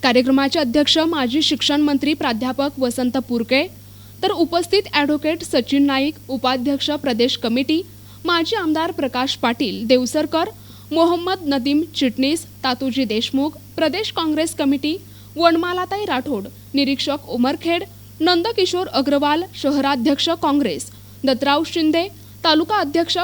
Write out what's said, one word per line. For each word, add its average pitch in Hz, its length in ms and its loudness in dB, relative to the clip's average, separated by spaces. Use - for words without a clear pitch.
कार्यक्रमाचे 269 560 4
अध्यक्ष 294 400 2
माजी 311 440 0
शिक्षण 294 380 0
मंत्री 294 340 2
प्राध्यापक 262 640 -2
वसंत 247 380 0
पुरके, 240 380 0
तर 381 80 0
उपस्थित 349 520 2
ॲडव्होकेट 302 500 0
सचिन 285 440 2
नाईक, 277 280 0
उपाध्यक्ष 262 640 -2
प्रदेश 262 460 0
कमिटी, 269 460 0
माजी 339 320 0
आमदार 320 340 0
प्रकाश 254 460 -2
पाटील 233 500 -2
देवसरकर, 302 600 2
मोहम्मद 349 540 2
नदीम 277 360 2
चिटणीस, 269 500 0
तातूजी 262 400 0
देशमुख, 240 460 -2
प्रदेश 330 360 -2
काँग्रेस 320 420 -2
कमिटी, 294 420 0
वनमालाताई 359 680 2
राठोड, 262 420 -2
निरीक्षक 277 540 0
उमरखेड, 330 560 0
नंदकिशोर 359 680 2
अग्रवाल, 285 580 0
शहराध्यक्ष 277 720 0
काँग्रेस, 277 480 0
दत्तराव 277 400 2
शिंदे, 330 420 0
तालुका 330 320 2
अध्यक्ष 330 480 0